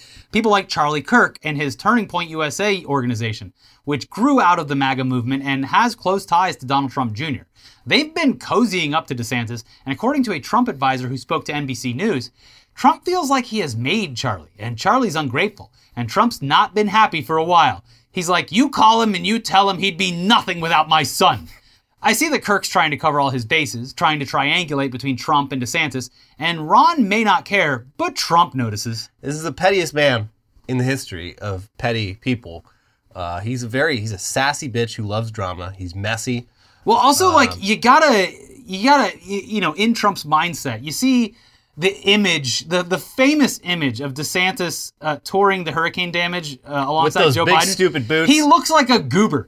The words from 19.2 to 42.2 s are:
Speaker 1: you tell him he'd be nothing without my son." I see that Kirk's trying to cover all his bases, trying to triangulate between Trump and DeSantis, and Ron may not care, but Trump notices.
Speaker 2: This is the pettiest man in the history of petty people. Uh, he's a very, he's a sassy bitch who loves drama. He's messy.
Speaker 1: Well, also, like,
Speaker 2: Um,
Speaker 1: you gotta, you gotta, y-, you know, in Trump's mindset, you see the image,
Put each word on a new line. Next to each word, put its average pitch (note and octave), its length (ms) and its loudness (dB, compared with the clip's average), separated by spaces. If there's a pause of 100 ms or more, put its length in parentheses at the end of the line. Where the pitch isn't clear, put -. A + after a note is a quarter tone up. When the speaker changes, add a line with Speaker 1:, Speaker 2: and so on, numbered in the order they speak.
Speaker 1:
you A3 140 0
tell G3 280 4
him F#3 120 0
he'd F#3+ 180 -2
be F#3 140 0
nothing F3+ 500 0
without D#3+ 260 2
my D#3 140 4
son." C#3 460 2 (540)
I A3 120 4
see D4 160 0
that C#4 160 -2
Kirk's G3+ 240 0
trying D#3+ 220 2
to C#3+ 60 -4
cover D3 220 0
all C#3 100 2
his B2+ 140 -4
bases, B2+ 480 -2
trying D#3 280 0
to C#3 60 -6
triangulate C#3+ 680 -2
between B2+ 260 -4
Trump C#3+ 340 0
and C3 100 -4
DeSantis, C3 480 -4 (280)
and D#3+ 320 -4
Ron C4+ 400 4
may G#3+ 160 2
not F#3+ 180 2
care, D3+ 440 0 (100)
but E4+ 180 -4
Trump E3+ 400 2
notices. A2+ 540 -6 (100)
Speaker 2:
This C#3+ 160 -6
is D#3 80 -8
the E3 80 -4
pettiest F3 420 0
man C3 360 2 (400)
in B2+ 80 -2
the B2 80 0
history F#2 540 -6
of G2 380 -8
petty A2+ 380 -2
people. G#2+ 500 -6 (480)
Uh, F2 280 -6
he's A#2+ 220 -6
a A#2+ 40 -8
very, C3+ 320 -2
he's G#2+ 140 -6
a F2+ 40 -8
sassy C#3+ 520 -2
bitch A#2 260 -4
who A2+ 80 -8
loves G#2+ 260 -4
drama. F#2 480 -8
He's F2+ 160 -12
messy. A2+ 540 -6 (380)
Speaker 1:
Well, A3+ 100 4
also, C#4+ 380 4
like, C4+ 180 6
Speaker 2:
Um, - 80 -10
Speaker 1:
you G3+ 160 0
gotta, A#3 560 4 (340)
you F#3+ 220 -4
gotta, C4 300 4
y-, G3 260 -8
you G#3+ 160 -4
know, E3 140 0
in G#3+ 200 2
Trump's G#3 300 0
mindset, D3 580 -2
you D3 120 -8
see B3 420 2 (400)
the F#3 260 0
image, F3 680 0